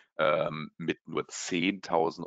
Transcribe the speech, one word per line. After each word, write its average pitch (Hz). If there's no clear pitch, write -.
ähm, 78
mit -
nur 78
zehntausend 85